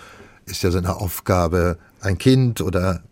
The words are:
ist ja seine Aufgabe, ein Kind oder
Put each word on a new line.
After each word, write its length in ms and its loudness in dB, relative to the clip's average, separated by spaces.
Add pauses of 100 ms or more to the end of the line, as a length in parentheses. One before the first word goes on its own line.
(460)
ist 180 -10
ja 80 2
seine 240 -2
Aufgabe, 840 0 (240)
ein 160 -2
Kind 440 2
oder 500 -2